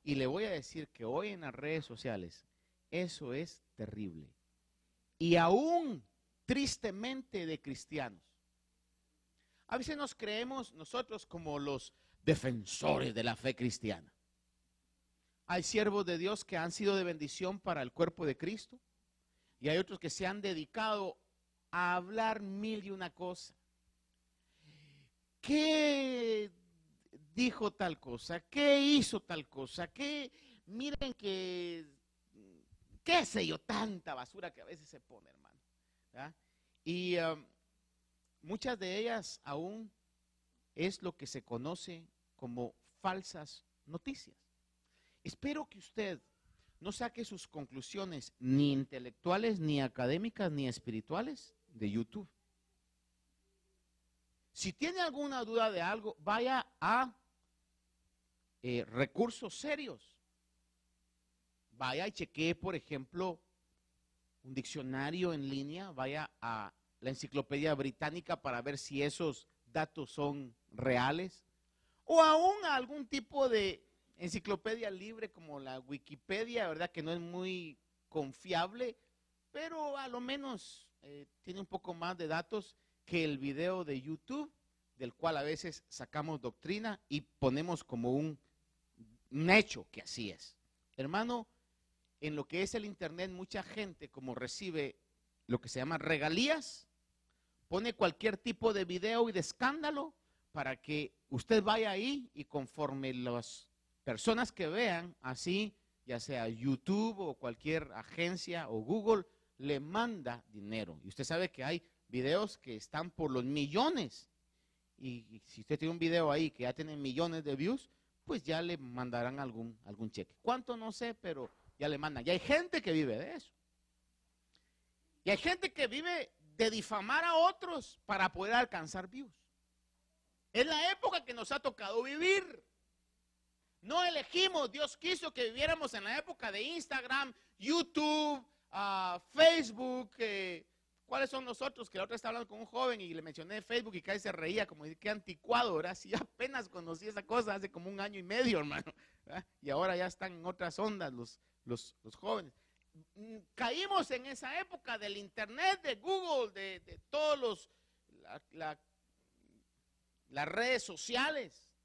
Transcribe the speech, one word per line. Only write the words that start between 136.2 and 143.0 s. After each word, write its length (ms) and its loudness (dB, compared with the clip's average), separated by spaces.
de 100 -2
Instagram, 720 -2
YouTube, 880 2
ah, 500 -2
Facebook, 840 6
eh, 460 -2
¿cuáles 260 0
son 140 -4
los 180 -8
otros? 280 -6
Que 80 -8
la 60 0
otra 100 -6
vez 40 -4
estaba 120 -6
hablando 180 -4
con 120 -14
un 60 -12
joven 340 0